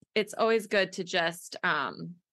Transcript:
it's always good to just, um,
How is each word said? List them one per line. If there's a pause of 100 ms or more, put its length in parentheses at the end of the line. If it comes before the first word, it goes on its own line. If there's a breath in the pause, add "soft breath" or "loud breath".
(160)
it's
always
good
to
just,
um, (180)